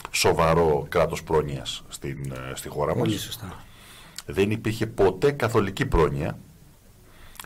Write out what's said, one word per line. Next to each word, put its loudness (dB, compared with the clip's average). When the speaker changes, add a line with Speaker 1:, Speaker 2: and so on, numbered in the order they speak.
Speaker 1:
σοβαρό 4
κράτος 0
πρόνοιας -2
στην, -10
ε, -10
στη -12
χώρα -2
Speaker 2:
Πολύ 0
Speaker 1:
μας. -4
Speaker 2:
σωστά. -12
Speaker 1:
Δεν 2
υπήρχε -2
ποτέ 2
καθολική 0
πρόνοια. 2